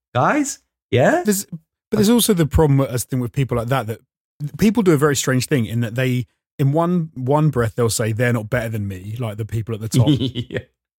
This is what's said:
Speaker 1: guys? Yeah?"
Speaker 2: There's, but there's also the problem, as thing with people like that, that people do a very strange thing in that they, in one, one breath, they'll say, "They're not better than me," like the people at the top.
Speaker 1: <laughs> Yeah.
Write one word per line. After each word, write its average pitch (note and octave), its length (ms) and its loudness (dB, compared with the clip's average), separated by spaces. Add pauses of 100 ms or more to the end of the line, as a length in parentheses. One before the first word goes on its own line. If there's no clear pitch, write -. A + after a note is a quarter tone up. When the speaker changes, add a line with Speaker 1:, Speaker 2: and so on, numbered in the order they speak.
(140)
Speaker 1:
guys? G#3+ 460 0 (300)
Yeah?" G3+ 340 4
Speaker 2:
There's, G3+ 200 0 (460)
but A3 80 0
there's G#3 120 4
also A#3 240 4
the E3 120 2
problem, C#3 340 4
as B2+ 240 -2
thing B2+ 160 -4
with A#2+ 120 -6
people B2+ 260 -2
like A#2 100 -4
that, B2 180 -2
that A2 140 -8 (580)
people G#3+ 240 2
do F3+ 100 6
a D3 40 6
very C#3+ 180 2
strange B2+ 320 0
thing A#2+ 200 0
in A2+ 140 -4
that A#2 140 -4
they, B2+ 320 -2 (320)
in C#3 140 2
one, E3+ 420 0
one C#3+ 360 2
breath, A#2+ 260 0
they'll A#2 140 2
say, A2+ 220 -2
"They're A#2+ 200 0
not G#2+ 180 -2
better A#2 200 -2
than G#2+ 180 -6
me," G2 300 -10
like A2 180 -8
the A2 80 -6
people A2+ 300 -6
at G2+ 60 -10
the A2 80 -8
top. B2+ 200 2
Speaker 1:
<laughs> C#3 100 2
Yeah. B2 420 -6 (380)